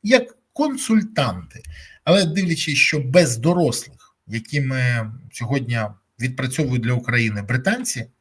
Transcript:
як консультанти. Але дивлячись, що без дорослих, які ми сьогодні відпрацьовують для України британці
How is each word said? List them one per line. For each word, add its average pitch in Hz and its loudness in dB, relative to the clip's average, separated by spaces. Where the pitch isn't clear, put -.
як 247 2
консультанти. 208 -2
Але 185 4
дивлячись, 165 -2
що 147 4
без 131 4
дорослих, 156 -2
які 110 -4
ми 123 -2
сьогодні 120 -2
відпрацьовують 127 -2
для 120 0
України 117 0
британці 127 -2